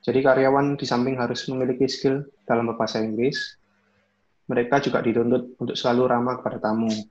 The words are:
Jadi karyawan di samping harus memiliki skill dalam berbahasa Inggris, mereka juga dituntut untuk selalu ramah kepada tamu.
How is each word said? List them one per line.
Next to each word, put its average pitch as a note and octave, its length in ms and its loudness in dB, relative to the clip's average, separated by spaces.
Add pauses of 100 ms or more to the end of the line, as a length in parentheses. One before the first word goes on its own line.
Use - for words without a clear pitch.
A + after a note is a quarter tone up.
Jadi B2 160 2
karyawan C3+ 560 4
di C#3 80 -6
samping B2+ 320 0
harus A#2+ 320 -4
memiliki C3 400 0
skill C#3 400 -2 (160)
dalam A#2 240 0
berbahasa A2+ 320 -2
Inggris, A2+ 560 -2 (960)
mereka A#2+ 320 2
juga - 160 0
dituntut A#2+ 560 0
untuk - 240 -6
selalu B2 320 2
ramah B2 320 0
kepada B2 160 -6
tamu. A2 320 -2 (200)